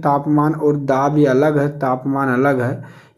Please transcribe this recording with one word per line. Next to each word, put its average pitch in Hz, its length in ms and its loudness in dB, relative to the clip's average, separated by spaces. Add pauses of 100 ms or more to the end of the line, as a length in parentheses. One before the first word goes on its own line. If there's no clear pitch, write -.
तापमान 147 520 0
और 147 240 0
दाब 139 400 0
ये 147 100 4
अलग 147 300 2
है, 143 120 0
तापमान 135 600 -4
अलग 127 320 0
है। 123 220 -4 (340)